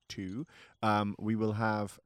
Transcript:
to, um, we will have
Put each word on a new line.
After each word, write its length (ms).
to, 360
um, 360
we 160
will 180
have 520